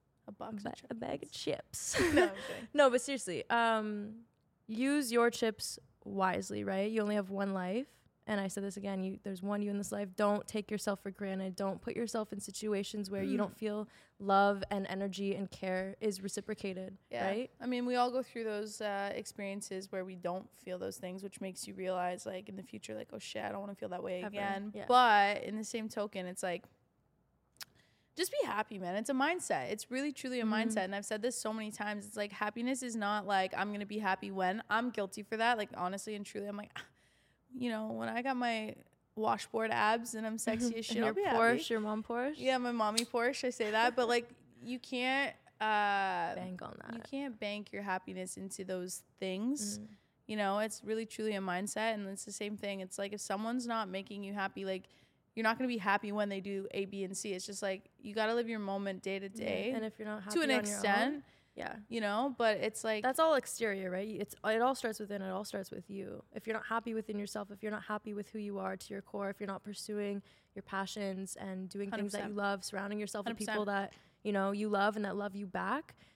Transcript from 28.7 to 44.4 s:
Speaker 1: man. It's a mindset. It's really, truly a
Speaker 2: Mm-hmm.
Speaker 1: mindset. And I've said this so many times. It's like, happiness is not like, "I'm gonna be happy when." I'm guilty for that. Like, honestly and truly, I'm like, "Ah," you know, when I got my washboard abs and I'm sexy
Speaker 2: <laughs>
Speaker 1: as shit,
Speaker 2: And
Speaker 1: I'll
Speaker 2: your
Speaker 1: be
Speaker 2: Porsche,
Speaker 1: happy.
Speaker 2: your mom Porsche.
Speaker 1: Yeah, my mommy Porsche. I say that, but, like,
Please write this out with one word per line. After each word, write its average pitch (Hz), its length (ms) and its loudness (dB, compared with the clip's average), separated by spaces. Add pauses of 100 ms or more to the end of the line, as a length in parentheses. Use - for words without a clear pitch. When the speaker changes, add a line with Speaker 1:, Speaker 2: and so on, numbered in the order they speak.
Speaker 1:
man. 180 180 -2
It's 226 140 0
a 277 40 4
mindset. 262 580 2
It's 214 180 -4
really, 277 220 0
truly 254 300 -2
a - 20 2
Speaker 2:
Mm-hmm. 220 100 4
Speaker 1:
mindset. 220 320 4
And 196 100 -2
I've 208 100 -4
said 214 160 -2
this 240 180 0
so 220 140 -2
many 214 180 -4
times. 208 340 -4
It's 208 120 -12
like, 208 160 -2
happiness 240 500 0
is 233 120 -4
not 208 300 2
like, 190 320 4
"I'm 208 140 2
gonna 208 140 -4
be 208 140 -4
happy 196 300 2
when." 190 400 2
I'm 233 200 4
guilty 202 340 -4
for 220 140 -4
that. 226 200 4
Like, 208 200 -2
honestly 196 380 -4
and 202 100 -8
truly, 202 220 -8
I'm 202 100 -6
like, 208 180 -10
"Ah," - 80 -10 (760)
you 247 120 0
know, 220 180 -2
when 226 220 -2
I 226 120 -2
got 262 140 0
my 226 400 0 (400)
washboard 220 560 0
abs 233 440 4
and 220 120 -2
I'm 226 100 -2
sexy 226 380 2
Speaker 2:
<laughs> 226 40 -4
Speaker 1:
as 226 60 -4
shit, 233 120 -2
Speaker 2:
And 226 80 4
Speaker 1:
I'll 220 80 4
Speaker 2:
your - 20 -
Speaker 1:
be 392 140 2
Speaker 2:
Porsche, 226 300 8
Speaker 1:
happy. - 100 -4
Speaker 2:
your 226 100 2
mom 214 240 0
Porsche. 247 340 -2
Speaker 1:
Yeah, 262 200 4
my 247 160 0
mommy 226 320 4
Porsche. 247 400 2
I 247 60 2
say 214 200 0
that, 233 240 6
but, 247 140 4
like, 240 180 4 (180)